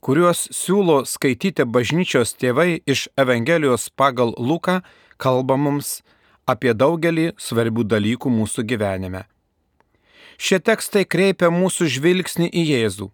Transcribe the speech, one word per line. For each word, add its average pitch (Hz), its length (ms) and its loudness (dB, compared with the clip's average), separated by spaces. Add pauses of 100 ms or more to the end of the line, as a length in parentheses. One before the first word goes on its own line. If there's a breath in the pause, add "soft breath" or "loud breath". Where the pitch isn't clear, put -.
kuriuos 170 480 2
siūlo 175 520 2
skaityti 143 600 -2
bažnyčios 123 720 0
tėvai 156 480 0
iš - 320 -2
Evangelijos 127 720 2
pagal 123 480 0
Luką, 170 440 -2 (360 soft breath)
kalba 131 400 0
mums 143 460 -4 (460 soft breath)
apie - 240 0
daugelį 160 540 2 (100)
svarbių 113 480 -2
dalykų 110 480 0
mūsų 110 320 -2
gyvenime. 95 600 -4 (1160 soft breath)
Šie - 200 0
tekstai 208 440 0
kreipia 180 480 2
mūsų 175 440 0
žvilgsnį 170 520 0
į 175 140 -2 (100)
Jėzų 104 420 -2